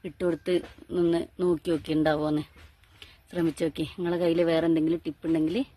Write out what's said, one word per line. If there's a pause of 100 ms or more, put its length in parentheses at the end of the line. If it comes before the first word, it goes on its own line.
ഇട്ട്
കൊടുത്ത് (460)
ഒന്ന് (220)
നോക്കി
നോക്കി
ഉണ്ടാവുമെന്ന് (840)
ശ്രമിച്ച്
നോക്കി. (120)
നിങ്ങളുടെ
കയ്യിൽ (100)
വേറെ
എന്തെങ്കിലും
ടിപ്പ്
ഉണ്ടെങ്കിൽ (180)